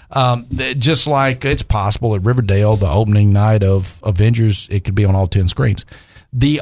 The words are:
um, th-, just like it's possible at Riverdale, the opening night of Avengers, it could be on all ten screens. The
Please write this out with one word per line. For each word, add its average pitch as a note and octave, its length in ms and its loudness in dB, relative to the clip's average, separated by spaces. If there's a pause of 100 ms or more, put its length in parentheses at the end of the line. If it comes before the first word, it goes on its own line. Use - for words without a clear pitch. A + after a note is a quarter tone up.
(120)
um, B2 360 -2
th-, C3 300 -6
just C#3 300 0
like C3+ 380 0
it's C#3+ 180 -2
possible G#2+ 520 -2
at F#2 100 -2
Riverdale, G#2+ 500 2
the G2 140 0
opening G#2 420 2
night G#2 320 2
of F#2+ 400 -2
Avengers, G#2+ 680 0
it G2+ 140 -4
could F#2+ 120 -6
be G#2 100 2
on F#2+ 100 2
all F#2+ 120 0
ten F#2+ 200 0
screens. A2+ 380 -2 (480)
The C#3 280 0